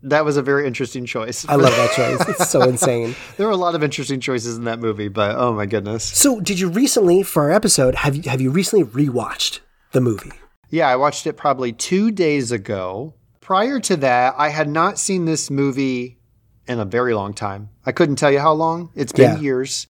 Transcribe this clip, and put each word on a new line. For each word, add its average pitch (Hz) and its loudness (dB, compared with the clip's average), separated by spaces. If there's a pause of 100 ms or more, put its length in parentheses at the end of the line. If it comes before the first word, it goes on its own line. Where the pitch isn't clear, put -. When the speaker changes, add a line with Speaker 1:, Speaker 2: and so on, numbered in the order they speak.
Speaker 1:
That 147 2
was 147 0
a 143 0
very 139 0
interesting 123 -6
choice. 117 -8
Speaker 2:
I 147 2
love 135 6
that - 2
choice. 127 0
It's - -2
so 135 4
Speaker 1:
<laughs> 127 6
Speaker 2:
insane. 120 0 (220)
Speaker 1:
There 196 0
were 220 0
a 196 0
lot 175 0
of 151 0
interesting 139 -4
choices 120 -4
in 117 -10
that 117 -4
movie, 107 -2
but 104 0
oh 123 2
my 104 -2
goodness. 104 -4
Speaker 2:
So 254 0
did 185 -4
you 185 0
recently, 190 4
for 160 0
our 147 2
episode, 147 2
have 143 -2
you, 147 -6
have 131 -2
you 131 0
recently 185 2
rewatched 117 -2 (320)
the - 4
movie? 120 -2 (380)
Speaker 1:
Yeah, 156 2
I 127 4
watched 139 0
it 147 -6
probably 131 -2
two 196 0
days 147 0
ago. 101 -6 (260)
Prior 233 0
to 185 0
that, 127 4
I 147 2
had 151 0
not 170 0
seen 185 -2
this 160 -2
movie 135 -2 (480)
in 120 -4
a 107 -2
very 117 0
long 101 -2
time. 101 -10 (180)
I 127 -2
couldn't 147 2
tell 143 2
you 139 2
how 156 4
long. 165 -2
It's 139 -6
been 147 6
Speaker 2:
Yeah. 156 -6
Speaker 1:
years. 135 -4